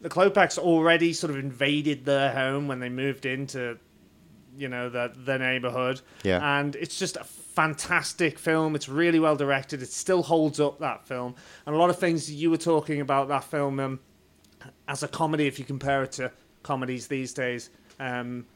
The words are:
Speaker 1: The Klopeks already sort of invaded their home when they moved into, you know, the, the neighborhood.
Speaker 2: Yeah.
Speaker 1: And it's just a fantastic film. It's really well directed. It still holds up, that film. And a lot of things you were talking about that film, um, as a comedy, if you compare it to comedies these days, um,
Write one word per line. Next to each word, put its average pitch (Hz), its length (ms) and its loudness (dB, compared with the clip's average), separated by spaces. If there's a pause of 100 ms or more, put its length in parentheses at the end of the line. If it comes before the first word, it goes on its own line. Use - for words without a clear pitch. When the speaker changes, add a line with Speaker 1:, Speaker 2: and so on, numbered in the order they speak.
Speaker 1:
The 170 100 -10
Klopeks 196 480 4
already 165 540 4
sort 156 200 -4
of 135 60 -4
invaded 139 680 0
their 139 280 2
home 135 360 -2
when 131 100 -4
they 123 100 -6
moved 135 380 -4
into, 131 520 -4 (800)
you 139 120 -8
know, 123 200 -4
the, 120 240 -2 (120)
the 135 140 0
neighborhood. 127 640 0 (220)
Speaker 2:
Yeah. 139 380 2
Speaker 1:
And 143 160 -4
it's 151 220 -8
just - 180 -4
a - 80 -10
fantastic 160 1120 0
film. 160 380 2
It's 143 120 -6
really 165 320 4
well 156 160 4
directed. 139 460 -2
It 123 80 -12
still 185 320 2
holds 156 380 2
up, 147 180 2
that 131 280 -6
film. 123 280 -6 (320)
And 151 80 -2
a 156 40 4
lot 175 120 8
of 175 80 -2
things 165 320 0
you 151 200 0
were 160 60 4
talking 156 440 0
about 139 280 0
that 139 160 0
film, 139 360 -2
um, 131 200 -4 (880)
as 139 140 -6
a 147 60 -4
comedy, 151 400 0
if - 100 -4
you 135 60 -12
compare 139 400 -2
it 127 80 -8
to 127 180 -6 (320)
comedies 127 460 -4
these 131 260 -6
days, 123 360 -4 (300)
um, 123 560 -6